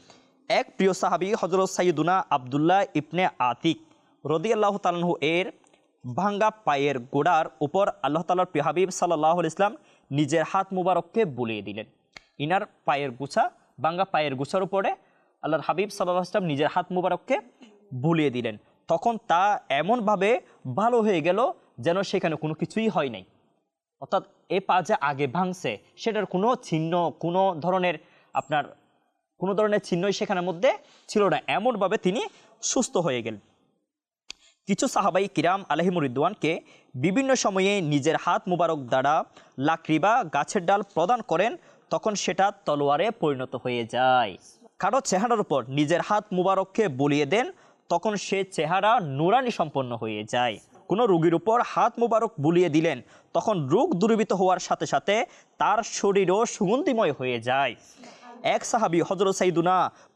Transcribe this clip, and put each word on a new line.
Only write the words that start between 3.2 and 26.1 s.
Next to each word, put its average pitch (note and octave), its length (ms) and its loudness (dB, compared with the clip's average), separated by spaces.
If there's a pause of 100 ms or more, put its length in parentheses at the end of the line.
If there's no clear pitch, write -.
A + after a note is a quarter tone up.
আতিক B2+ 420 0 (440)
রাদিয়াল্লাহু G3+ 520 0
তাআলা F3 200 0
আনহু E3+ 240 0
এর F3 300 0 (640)
ভাঙ্গা G3+ 340 0
পায়ের C#3+ 500 -2
গোড়ার D3+ 460 0 (160)
উপর F#3 280 0 (120)
আল্লাহ D3+ 220 0
তাআলার F3+ 220 0
প্রিয় D3 180 -2
হাবিব E3 260 0
সাল্লাল্লাহু E3+ 500 0
আলাইহি D#3+ 180 -2
ওয়াসাল্লাম G#3 260 -2 (280)
নিজের D3+ 320 2
হাত F#3+ 300 -2
মুবারককে F#3 520 0
বুলিয়ে A#2 360 -4
দিলেন। G#2 240 -10 (520)
ইনার D#3+ 240 -2 (240)
পায়ের C#3+ 260 0
গোছা, C#3+ 400 -2 (300)
ভাঙ্গা E3+ 240 0
পায়ের D3+ 300 -2
গোছার D3 280 -2
উপরে G3 260 -2 (520)
আল্লাহর D3+ 220 -2
হাবিব F#3 260 -2
সাল্লাল্লাহু F3+ 220 -2
আলাইহি F3+ 80 0
ওয়াসাল্লাম F#3 280 -2
নিজের D3 200 0
হাত F3+ 240 -4
মুবারককে F3+ 500 -2 (520)
বুলিয়ে D3+ 360 2
দিলেন। A#2 280 -4 (300)
তখন G#3+ 300 0 (100)
তা F#3 320 2 (100)
এমনভাবে G3+ 720 2 (340)
ভালো A#3 260 2
হয়ে G3+ 200 2
গেল G3 300 0 (280)
যেন E3+ 240 0
সেখানে F3+ 320 -2
কোনো D#3 180 -4
কিছুই G#3+ 360 -2
হয় D3+ 200 0
নাই। G2 140 -12 (760)
অর্থাৎ F#3 240 -4 (260)
এ F3 100 -2
পা F#3 220 2
যে G3+ 120 -2
আগে C#3+ 340 -2
ভাঙছে E3+ 500 -4 (200)
সেটার G#3 280 -2